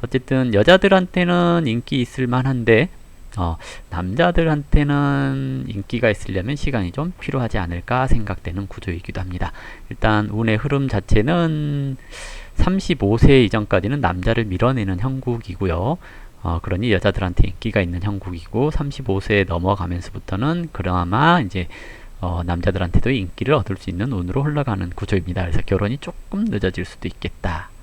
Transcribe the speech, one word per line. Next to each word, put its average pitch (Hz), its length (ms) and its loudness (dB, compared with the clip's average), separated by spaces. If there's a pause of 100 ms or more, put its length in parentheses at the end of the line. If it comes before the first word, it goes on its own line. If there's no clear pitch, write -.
어쨌든 127 520 0
여자들한테는 175 1120 4
인기 120 340 -2
있을 123 260 -2
만한데, 123 640 4 (480)
어, 85 180 -2 (360)
남자들한테는 139 1800 2
인기가 110 420 0
있으려면 101 460 -2
시간이 104 360 0
좀 165 280 -4
필요하지 120 400 -2
않을까 92 480 -2
생각되는 98 580 0
구조이기도 - 560 -8
합니다. 90 300 -4 (380)
일단 107 400 2
운의 110 280 0
흐름 139 300 0
자체는 143 1080 0 (580)
삼십오 151 640 2
세 135 240 8
이전까지는 104 580 0
남자를 101 440 0
밀어내는 101 540 0
형국이고요. 113 960 -2 (440)
어, 85 220 -2
그러니 95 280 -2
여자들한테 90 560 2
인기가 110 320 -2
있는 87 220 0
형국이고, 98 720 -2
삼십오 139 480 -2
세 101 280 2
넘어가면서부터는 92 1200 -2
그나마 92 680 2
이제, 95 280 -2 (520)
어, 87 240 -2
남자들한테도 87 680 2
인기를 120 420 -2
얻을 101 240 0
수 - 140 -8
있는 107 220 -2
운으로 90 280 -2
흘러가는 135 480 -2
구조입니다. 90 540 -2
그래서 85 200 2
결혼이 101 360 0
조금 - 460 -6
늦어질 95 400 -2
수도 - 220 -10
있겠다. - 640 -6 (140)